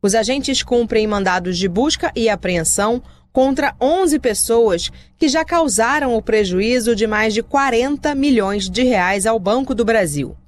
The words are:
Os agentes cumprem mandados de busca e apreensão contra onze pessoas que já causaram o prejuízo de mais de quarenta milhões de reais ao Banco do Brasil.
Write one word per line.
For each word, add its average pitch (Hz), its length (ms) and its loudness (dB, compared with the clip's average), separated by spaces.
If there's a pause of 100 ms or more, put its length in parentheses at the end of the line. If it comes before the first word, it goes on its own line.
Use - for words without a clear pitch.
Os 202 120 2
agentes 254 480 -2
cumprem 233 460 0
mandados 185 500 -2
de 190 120 -2
busca 262 440 -2
e 226 140 0
apreensão 202 760 -2 (300)
contra 269 480 0
onze 311 400 2
pessoas 226 720 0 (260)
que 311 120 2
já 320 160 0
causaram 269 720 0
o 214 40 -2
prejuízo 214 720 0
de 220 140 0
mais 214 260 0
de 220 80 -2
quarenta 277 720 0
milhões 208 560 0
de 202 140 -2
reais 196 420 2
ao 226 140 2
Banco 226 340 0
do 226 120 0
Brasil. 160 500 0 (120)